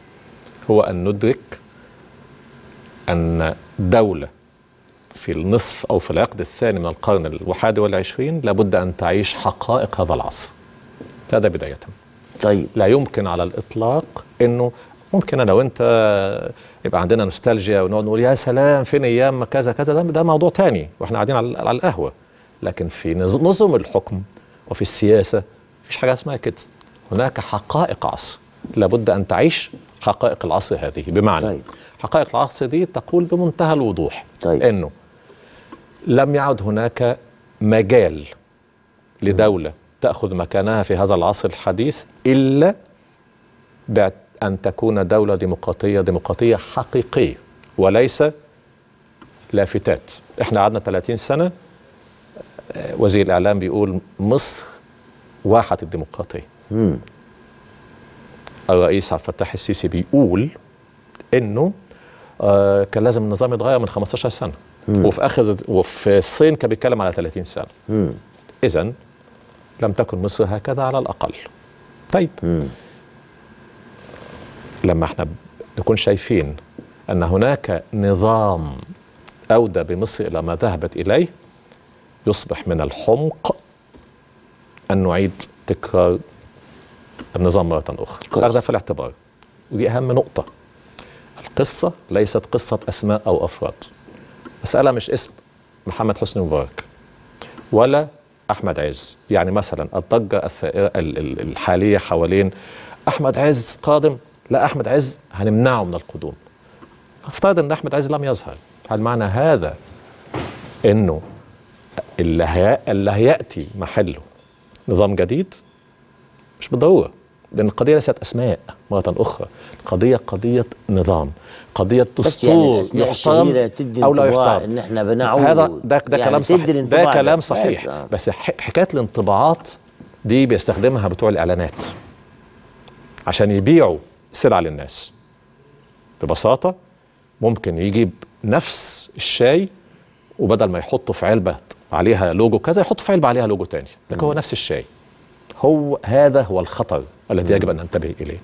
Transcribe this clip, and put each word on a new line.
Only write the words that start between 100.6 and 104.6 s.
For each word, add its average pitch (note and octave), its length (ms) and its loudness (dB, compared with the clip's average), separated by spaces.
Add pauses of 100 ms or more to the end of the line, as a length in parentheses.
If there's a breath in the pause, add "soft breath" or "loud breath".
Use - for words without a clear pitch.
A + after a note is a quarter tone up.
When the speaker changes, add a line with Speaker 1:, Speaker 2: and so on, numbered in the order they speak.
Speaker 1:
ال-، D#2 220 -4
ال-، C#2 240 -6
الحالية F#2 560 0
حوالين F#2 540 0 (560 loud breath)
أحمد C#3 300 0
عز C3+ 460 0
قادم، D3+ 340 2 (320)
لا، A#2 160 2